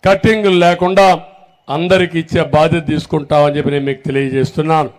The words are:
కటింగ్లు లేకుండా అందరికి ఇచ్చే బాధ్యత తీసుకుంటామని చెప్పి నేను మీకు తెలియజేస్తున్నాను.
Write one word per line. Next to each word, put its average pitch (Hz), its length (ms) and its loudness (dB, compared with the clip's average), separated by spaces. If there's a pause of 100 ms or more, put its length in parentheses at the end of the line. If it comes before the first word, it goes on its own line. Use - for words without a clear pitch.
కటింగ్లు 196 600 2
లేకుండా 180 420 2 (600)
అందరికి 175 540 -2
ఇచ్చే 165 200 -4 (120)
బాధ్యత 160 280 2 (100)
తీసుకుంటామని 147 640 -2
చెప్పి 143 180 -2
నేను 139 140 -2
మీకు 135 180 -6
తెలియజేస్తున్నాను. 139 920 -2